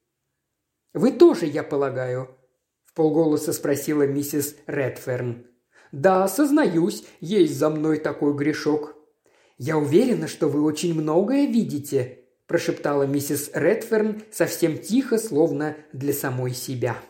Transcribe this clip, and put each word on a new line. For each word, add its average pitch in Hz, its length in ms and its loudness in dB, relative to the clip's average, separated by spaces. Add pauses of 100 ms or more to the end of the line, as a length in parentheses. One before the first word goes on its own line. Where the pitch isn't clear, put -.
(960)
"Вы 190 160 4
тоже, 175 340 6
я 147 160 -2
полагаю?" 127 680 -4 (560)
вполголоса 156 680 2
спросила 143 540 0
миссис 143 480 -2 (100)
Редферн. 123 800 -4 (460)
"Да, 185 380 4
сознаюсь, 208 720 2 (160)
есть 156 400 2
за 151 100 4
мной 156 300 0
такой 147 340 0
грешок". 147 640 -2 (600)
"Я 156 200 -2
уверена, 156 500 0
что - 200 -4
вы 147 160 0
очень 156 300 -2
многое 190 520 0
видите", 143 800 -2 (220)
прошептала 151 560 -2
миссис 139 500 -2
Редферн 214 800 0
совсем 160 460 -2
тихо, 233 400 0
словно 151 580 0 (180)
для 135 200 -4
самой 127 400 -4
себя. 123 440 -4 (120)